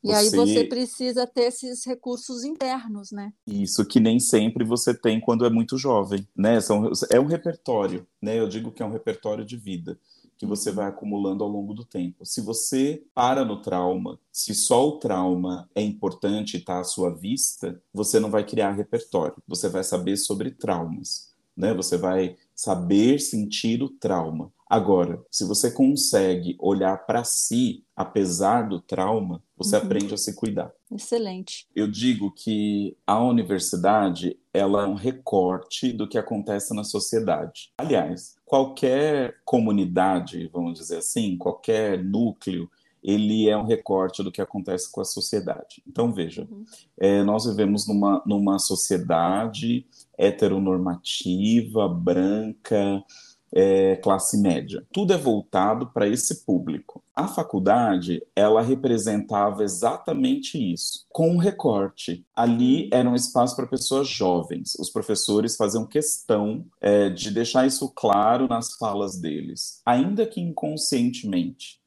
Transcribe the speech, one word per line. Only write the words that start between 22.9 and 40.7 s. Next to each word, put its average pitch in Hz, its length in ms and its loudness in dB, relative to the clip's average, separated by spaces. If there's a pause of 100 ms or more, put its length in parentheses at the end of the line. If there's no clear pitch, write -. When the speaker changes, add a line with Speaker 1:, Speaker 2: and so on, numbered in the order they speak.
Speaker 2:
sentir 113 640 -2
o 135 60 -4
trauma. 82 640 -4 (160)
Agora, 92 600 2
se - 140 -4
você 104 260 0
consegue 95 880 2
olhar 95 480 0
pra 120 160 0
si, - 640 -2 (100)
apesar 101 760 0
do 90 120 -6
trauma, 92 600 -2 (160)
você 101 200 0
Speaker 1:
Uhum. 101 60 2
Speaker 2:
aprende 101 320 -2
a - 20 -6
se 101 180 -6
cuidar. - 380 -4 (180)
Speaker 1:
Excelente. 202 760 -6 (100)
Speaker 2:
Eu 107 100 0
digo 104 460 0
que 104 640 -2 (100)
a 107 160 2
universidade, 95 1120 2 (160)
ela 98 300 2
é 101 40 0
um 98 80 -2
recorte 101 960 -2
do 104 160 -4
que 113 100 -2
acontece 104 560 -4
na 107 80 -4
sociedade. 101 960 -4
Aliás, 87 560 -2 (100)
qualquer 135 1000 2
comunidade, 92 1080 2
vamos 85 260 -6